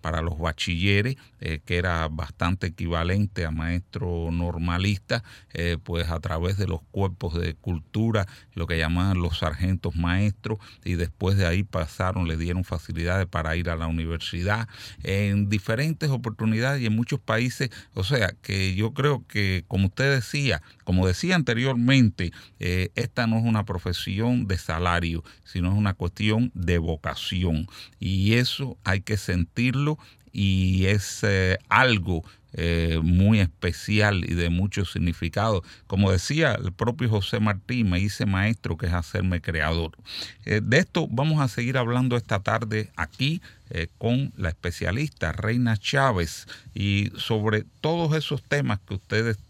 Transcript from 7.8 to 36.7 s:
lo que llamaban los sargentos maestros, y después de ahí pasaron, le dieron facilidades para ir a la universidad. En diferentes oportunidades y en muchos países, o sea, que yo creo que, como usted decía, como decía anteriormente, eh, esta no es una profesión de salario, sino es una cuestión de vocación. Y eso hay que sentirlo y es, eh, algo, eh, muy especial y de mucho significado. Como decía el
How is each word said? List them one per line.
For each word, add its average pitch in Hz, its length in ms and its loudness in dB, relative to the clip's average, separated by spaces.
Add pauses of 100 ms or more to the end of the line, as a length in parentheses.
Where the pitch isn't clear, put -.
lo 85 140 -4
que 85 100 0
llamaban 87 460 2
los 82 160 -2
sargentos 85 580 -2
maestros, 98 640 0 (260)
y 90 120 -2
después 90 420 0
de 92 80 4
ahí 87 160 2
pasaron, 92 680 -2
le 80 80 -2
dieron 87 280 -2
facilidades 87 600 -2
para 82 300 -2
ir 87 140 -2
a 82 60 -2
la 82 100 -4
universidad. 85 840 -2 (340)
En 101 460 0
diferentes 139 640 -2
oportunidades 117 720 -2
y 117 40 -2
en 107 80 2
muchos 120 240 -2
países, 120 520 0 (240)
o 95 100 -2
sea, 113 380 0
que 95 320 0
yo 110 180 0
creo 139 340 -2
que, 95 420 0
como 98 180 2
usted 135 320 2
decía, 120 440 -2 (200)
como 92 240 2
decía 165 300 2
anteriormente, 120 960 4 (260)
eh, 90 380 0
esta 117 320 -2
no 113 100 2
es 113 60 0
una 110 200 2
profesión 101 840 -2
de 90 100 0
salario, 85 640 0 (220)
sino 90 260 -2
es 101 80 2
una 101 160 2
cuestión 107 600 0
de 87 240 2
vocación. 80 880 -2 (320)
Y 95 340 2
eso 123 480 -2
hay 95 200 0
que 107 140 -2
sentirlo 127 800 0 (360)
y 95 540 4
es, 101 360 0
eh, 95 360 2 (100)
algo, 98 560 4 (280)
eh, 82 480 0
muy 92 380 6
especial 98 880 0
y 85 60 -2
de 85 160 0
mucho 98 340 0
significado. 90 800 0 (240)
Como 98 240 4
decía 139 440 2
el 90 180 -4